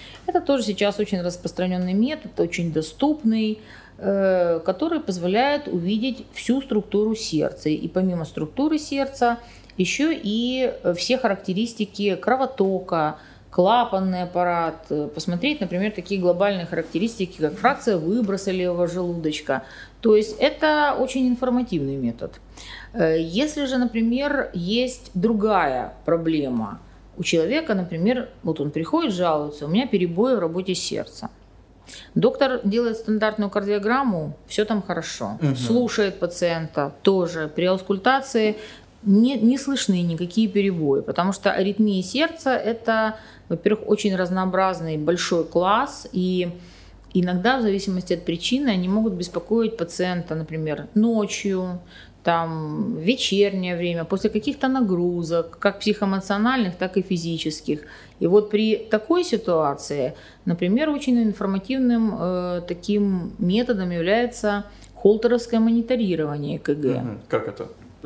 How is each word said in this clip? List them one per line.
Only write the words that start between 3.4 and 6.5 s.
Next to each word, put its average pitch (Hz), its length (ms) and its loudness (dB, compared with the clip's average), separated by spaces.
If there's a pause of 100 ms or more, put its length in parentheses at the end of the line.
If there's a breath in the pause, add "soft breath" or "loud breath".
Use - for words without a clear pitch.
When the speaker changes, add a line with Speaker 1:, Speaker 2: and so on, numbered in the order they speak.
Speaker 1:
э, 190 680 2
который 302 340 0
позволяет 226 680 0
увидеть 214 680 -2
всю 262 280 0